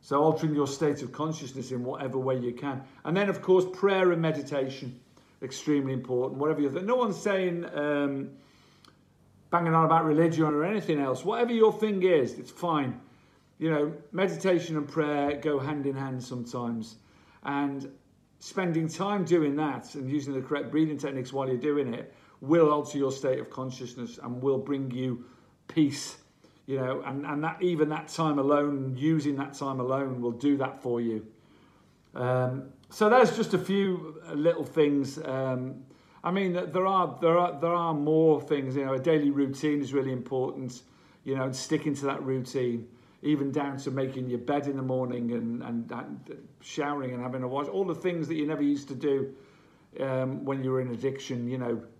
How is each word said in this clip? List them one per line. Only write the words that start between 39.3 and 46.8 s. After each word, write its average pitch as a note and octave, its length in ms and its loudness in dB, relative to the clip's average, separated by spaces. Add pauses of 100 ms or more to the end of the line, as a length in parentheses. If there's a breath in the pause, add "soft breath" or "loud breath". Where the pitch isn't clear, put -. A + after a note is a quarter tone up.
routine C#3+ 500 0
is C3+ 140 -6
really C3 180 0
important, C3 720 -4 (400 soft breath)
you C3+ 140 -2
know, C3 80 -2
and C3 120 -4
sticking D#3 380 -2
to C#3 120 -4
that C#3+ 160 -2
routine, B2 680 -2 (340 loud breath)
even C#3 280 0
down C#3 280 -4
to C3+ 120 -6
making C3 380 -4
your A#2+ 100 -2
bed C#3+ 280 -2
in C#3 100 -4
the C3 60 -4
morning B2 500 -2
and, A#2 300 -4
and, A#2 280 -6
and - 580 -12 (120)
showering C#3+ 540 -4